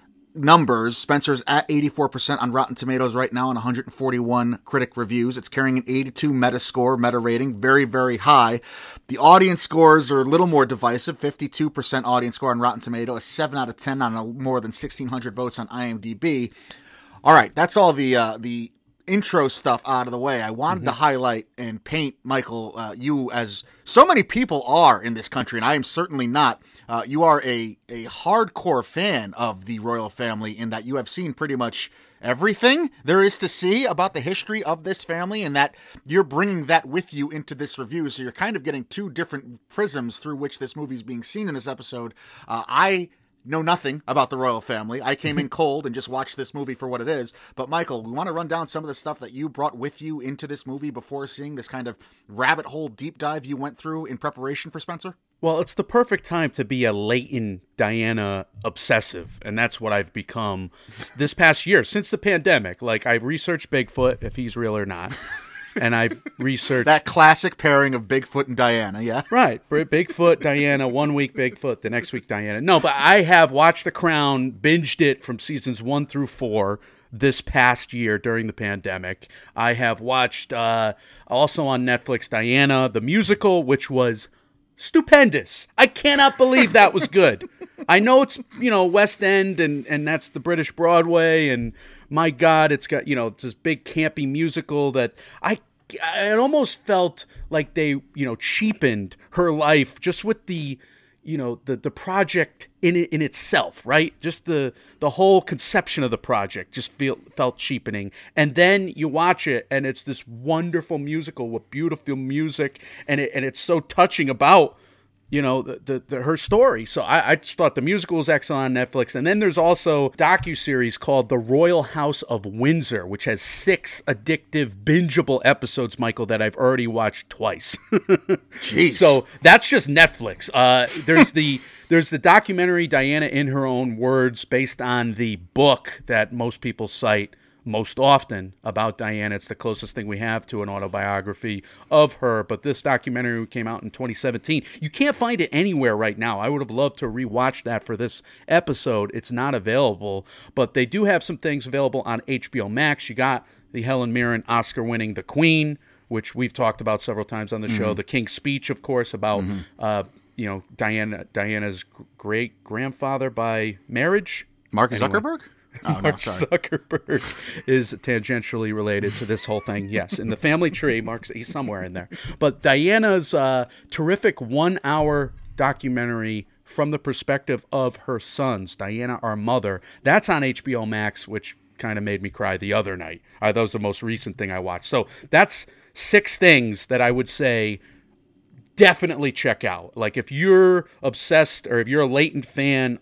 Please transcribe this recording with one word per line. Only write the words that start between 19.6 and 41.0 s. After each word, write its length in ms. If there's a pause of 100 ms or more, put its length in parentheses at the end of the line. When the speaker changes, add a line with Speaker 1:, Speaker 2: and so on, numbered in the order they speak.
Speaker 1:
out 200
of 40
the 80
way. 240
I 80
wanted 340
to 60
Speaker 2:
Mm-hmm. 80
Speaker 1:
highlight 480 (100)
and 260
paint, 400
Michael, 540
uh, 200
you 340
as 340 (180)
so 220
many 180
people 440
are 340
in 140
this 140
country, 300
and 60
I 100
am 100
certainly 420
not. 340 (260)
Uh, 200
you 160
are 220
a, 340 (100)
a 160
hardcore 800
fan 540
of 260
the 140
royal 320
family 420
in 160
that 160
you 120
have 120
seen 240
pretty 240
much 340 (300)
everything 720 (120)
there 200
is 160
to 100
see 380
about 260
the 80
history 420
of 220
this 180
family, 400
and 140
that 180 (300)
you're 200
bringing 420
that 200
with 280
you 160
into 240
this 240
review. 320
So 120
you're 100
kind 220
of 80
getting 220
two 240
different 640
prisms 480
through 180
which 220
this 180
movie 180
is 80